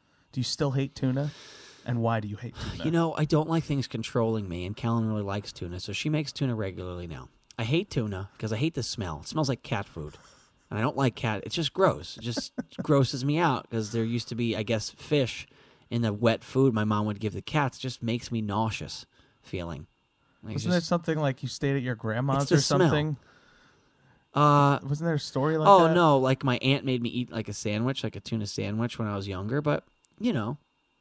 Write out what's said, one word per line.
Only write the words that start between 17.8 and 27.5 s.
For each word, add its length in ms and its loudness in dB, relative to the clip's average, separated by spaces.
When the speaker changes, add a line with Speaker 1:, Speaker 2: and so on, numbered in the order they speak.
Speaker 2:
just 200 -8
makes 300 -4
me 80 -2
nauseous 640 -4
feeling. 440 -8
Like, 120 -10
Speaker 1:
Wasn't 80 -4
Speaker 2:
just 100 -2
Speaker 1:
there 80 2
something 380 0
like 240 0
you 80 -4
stayed 260 -2
at 60 -2
your 120 -2
grandma's 500 0
Speaker 2:
It's 60 -2
the 60 6
Speaker 1:
or 40 4
Speaker 2:
smell. 180 2
Speaker 1:
something? 280 2
Speaker 2:
Uh, 480 6
Speaker 1:
Wasn't 240 -4
there 80 2
a 60 0
story 380 0
like 100 6
Speaker 2:
oh, 200 10
Speaker 1:
that? 60 4
Speaker 2:
no. 240 8
Like, 260 2
my 140 4
aunt 280 2
made 160 0
me 80 -2
eat, 200 -4
like, 180 -4
a 40 -6